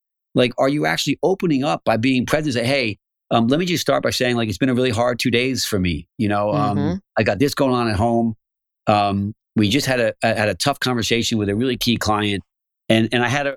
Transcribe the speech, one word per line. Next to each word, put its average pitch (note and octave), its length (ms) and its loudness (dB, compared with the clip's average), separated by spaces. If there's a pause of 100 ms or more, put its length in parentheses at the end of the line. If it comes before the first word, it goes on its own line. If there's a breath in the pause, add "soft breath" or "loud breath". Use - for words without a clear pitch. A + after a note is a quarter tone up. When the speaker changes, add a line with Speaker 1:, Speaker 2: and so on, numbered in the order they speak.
(340)
Speaker 1:
like, B2 240 2
are C#3 100 2
you D3 180 -2
actually D#3 360 -2
opening D#3 420 0
up - 200 -4
by A2+ 140 2
being B2+ 260 2
present? D3+ 300 -2
Say, A#2+ 100 -2
"Hey, B2 340 -2 (320)
um, A#2 180 2
let C#3 120 4
me F#3 60 0
just F3 160 0
start C3+ 200 0
by - 80 0
saying, B2 260 0
like, A#2 120 0
it's G2+ 100 -4
been C3+ 100 0
a B2+ 60 2
really B2+ 160 2
hard A#2+ 280 0
two C3 120 0
days A#2+ 340 0
for G#2 140 -2
me. F2 280 -2 (120)
You G#2+ 100 0
know, G#2 240 0
um, G#2 260 0
Speaker 2:
Mm-hmm. D#3 180 0 (220)
Speaker 1:
I - 60 2
got G#2 140 0
this C3+ 160 0
going C3+ 200 0
on A#2+ 140 0
at G#2 80 0
home. A#2 380 0 (520)
Um, G2+ 480 0 (220)
we G#2+ 120 4
just C3+ 180 0
had B2+ 140 0
a, A2 220 0
a, A2+ 120 2
had G#2+ 140 0
a G2 60 -2
tough C#3 260 -2
conversation A#2 580 0
with G2+ 100 0
a G2+ 60 0
really B2 220 -2
key A#2 200 0
client. G#2 460 -2 (460)
And, A2+ 240 2
and B2 120 2
I A#2+ 40 0
had C#3 180 -2
a, C#3 100 -4